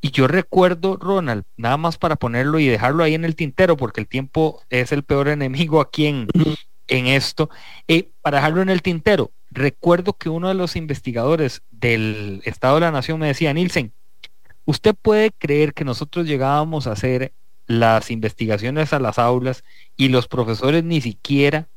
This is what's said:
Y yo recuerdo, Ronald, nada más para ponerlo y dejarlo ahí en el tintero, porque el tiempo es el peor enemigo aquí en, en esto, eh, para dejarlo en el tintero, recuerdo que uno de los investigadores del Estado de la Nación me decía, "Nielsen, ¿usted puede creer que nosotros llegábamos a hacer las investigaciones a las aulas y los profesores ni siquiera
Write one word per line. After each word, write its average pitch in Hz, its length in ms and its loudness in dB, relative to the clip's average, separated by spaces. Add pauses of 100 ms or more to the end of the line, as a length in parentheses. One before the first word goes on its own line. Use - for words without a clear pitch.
Y 143 100 -2
yo 131 180 4
recuerdo, 185 680 2
Ronald, 170 460 -2 (120)
nada 120 220 0
más 160 180 -2
para 156 200 0
ponerlo 131 420 0
y 151 80 4
dejarlo 127 360 2
ahí 156 120 2
en 160 100 -4
el 165 120 -2
tintero, 165 420 2
porque 110 240 -4
el 104 40 -6
tiempo 151 640 -2
es 123 240 0
el 147 100 0
peor 139 260 0
enemigo 147 520 2
aquí 151 260 0
en, 135 220 -2 (600)
en 127 180 2
esto, 135 420 2 (400)
eh, 165 220 4 (100)
para 143 160 0
dejarlo 156 240 2
en 190 80 2
el 185 140 2
tintero, 170 480 2 (200)
recuerdo 170 600 2
que - 160 -6
uno 165 200 -2
de 190 60 0
los 180 220 -2
investigadores 143 920 -2
del 107 760 -2
Estado 127 300 2
de 160 80 4
la 170 80 2
Nación 156 280 -4
me 156 100 0
decía, 139 260 0
"Nielsen, 165 380 -2 (760)
¿usted 202 280 2
puede 214 360 4
creer 147 420 0
que 160 140 -6
nosotros 151 400 -4
llegábamos 147 600 0
a 120 60 -4
hacer 127 400 -2 (340)
las 113 440 4
investigaciones 113 800 -2
a 147 80 0
las 117 180 -2
aulas 123 460 0 (320)
y 135 120 2
los 127 200 2
profesores 127 560 0
ni 165 160 0
siquiera 139 680 0 (100)